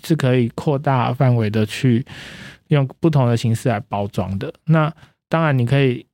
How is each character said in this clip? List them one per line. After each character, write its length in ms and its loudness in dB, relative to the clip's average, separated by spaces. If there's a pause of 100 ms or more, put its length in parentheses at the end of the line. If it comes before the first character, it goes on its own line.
是 120 0
可 220 2
以 120 2
扩 280 -2
大 340 0
范 240 2
围 140 0
的 160 0
去 400 0 (600)
用 200 2 (120)
不 100 2
同 180 2
的 80 2
形 200 0
式 120 -4
来 120 0 (100)
包 160 -4
装 320 -6
的。 160 -8 (120)
那 280 2 (340)
当 160 0
然 140 2
你 80 2
可 160 2
以， 320 0